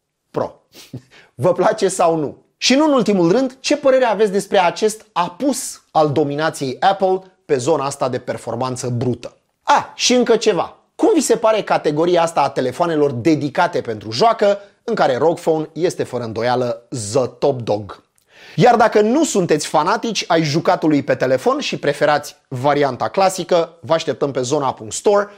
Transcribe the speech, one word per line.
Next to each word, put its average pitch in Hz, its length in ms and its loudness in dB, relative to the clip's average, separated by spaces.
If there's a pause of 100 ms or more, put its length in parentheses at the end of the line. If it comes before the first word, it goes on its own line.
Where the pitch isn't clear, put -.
(320)
Pro? - 300 -8 (340)
<laughs> - 400 -20
Vă 170 180 2
place 175 340 0
sau 175 280 0
nu? 139 220 -4 (200)
Și - 180 2
nu 302 100 4
în 302 60 4
ultimul 196 400 2
rând, 254 280 0
ce - 180 0
părere 262 280 2
aveți 208 260 2
despre 202 280 0
acest 190 520 0
apus - 720 -4 (100)
al 156 200 2
dominației 143 680 -2
Apple 190 420 0 (240)
pe 147 120 0
zona 139 280 0
asta 139 240 -4
de 123 80 -4
performanță 120 720 -8
brută? 120 480 -4 (260)
A, - 320 0
și - 180 0
încă 240 220 4
ceva. 202 420 -2 (180)
Cum 339 180 2
vi 320 80 2
se 233 140 2
pare 220 260 2
categoria 165 600 0
asta 165 200 0
a 139 80 2
telefoanelor 147 640 -2
dedicate 143 680 0
pentru 107 300 -8
joacă, 202 480 2 (240)
în 226 120 -6
care 143 220 0
rog 160 220 0
Phone 156 340 -2
este 156 300 -2
fără 120 200 -8
îndoială 120 640 -4 (240)
the 127 160 2
top 131 340 -2
dog? 104 400 -6 (540)
Iar 233 200 6
dacă 214 260 4
nu 240 220 2
sunteți 170 440 0
fanatici 196 600 -2
ai 165 160 2
jucatului 156 600 0
pe 135 120 -2
telefon 131 440 0
și - 180 -6
preferați 147 580 -2 (120)
varianta 131 640 -2
clasică, 180 720 0
vă 120 120 -4
așteptăm 156 380 -2
pe 135 100 -4
zona 131 320 -2
punct 110 200 -14
store 202 340 0 (100)